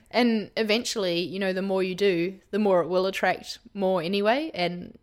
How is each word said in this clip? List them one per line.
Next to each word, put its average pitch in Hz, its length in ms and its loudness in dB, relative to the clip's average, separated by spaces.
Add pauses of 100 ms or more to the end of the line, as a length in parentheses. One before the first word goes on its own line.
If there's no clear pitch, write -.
(120)
And 226 460 0
eventually, 208 640 0
you 180 180 -6
know, 190 140 0
the 185 80 -2
more 190 200 0
you 185 140 -2
do, 185 400 0 (160)
the 202 80 0
more 190 220 4
it 143 60 -2
will 185 200 2
attract - 520 -2 (140)
more 190 280 0
anyway. 208 520 0
And, 175 500 -4